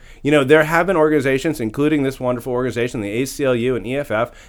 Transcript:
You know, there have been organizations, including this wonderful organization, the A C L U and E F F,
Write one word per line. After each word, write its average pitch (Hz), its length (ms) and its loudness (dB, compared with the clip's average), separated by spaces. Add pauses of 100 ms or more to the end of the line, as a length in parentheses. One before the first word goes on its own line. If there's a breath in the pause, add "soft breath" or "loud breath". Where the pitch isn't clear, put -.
(220 soft breath)
You 139 80 0
know, 147 140 4
there 151 200 6
have 165 220 0
been 190 120 0
organizations, 147 600 2
including 143 440 0
this 135 180 -4
wonderful 123 320 -4
organization, 123 480 -2
the 101 100 -4
A 120 140 -2
C 135 220 -4
L 127 80 2
U 123 220 0
and 98 100 -8
E 127 100 -6
F 143 140 -6
F, 110 200 -2 (180 loud breath)